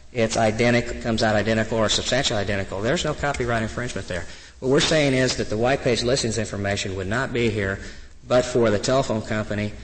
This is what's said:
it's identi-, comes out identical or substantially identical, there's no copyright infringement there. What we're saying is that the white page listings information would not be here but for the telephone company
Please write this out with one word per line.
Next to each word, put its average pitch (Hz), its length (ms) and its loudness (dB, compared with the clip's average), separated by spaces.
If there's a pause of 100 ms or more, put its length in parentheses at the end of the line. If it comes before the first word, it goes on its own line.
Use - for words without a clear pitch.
(140)
it's 113 240 0
identi-, 117 640 2
comes 117 200 0
out 107 140 4
identical 110 400 0
or 107 140 2
substantially 123 500 0
identical, 98 400 -4
there's 139 240 0
no 151 80 -2
copyright 120 500 -2
infringement 113 460 -6
there. 85 160 -4 (360)
What 131 100 0
we're 147 100 6
saying 151 320 4
is 131 240 2
that 113 140 -2
the 107 80 -2
white 127 240 2
page 117 200 2
listings 120 360 0
information 101 580 -2
would 95 120 -4
not 127 260 -2
be 120 160 2
here 98 300 -2 (460)
but 127 200 4
for 113 240 4
the 104 80 4
telephone 127 420 0
company 104 640 -2